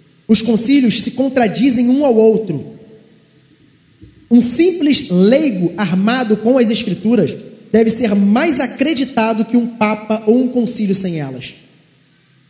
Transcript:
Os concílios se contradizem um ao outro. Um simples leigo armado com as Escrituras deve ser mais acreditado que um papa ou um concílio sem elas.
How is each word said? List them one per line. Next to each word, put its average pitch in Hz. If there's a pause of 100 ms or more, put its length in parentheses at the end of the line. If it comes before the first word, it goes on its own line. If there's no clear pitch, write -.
(280)
Os 220
concílios 240
se -
contradizem 247
um 285
ao 247
outro. 208 (1500)
Um 240
simples 320
leigo 190
armado 208
com 254
as 226
Escrituras 214 (360)
deve 226
ser 226
mais 240
acreditado 247
que 240
um 233
papa 214
ou 247
um 247
concílio 220
sem 185
elas. 131 (960)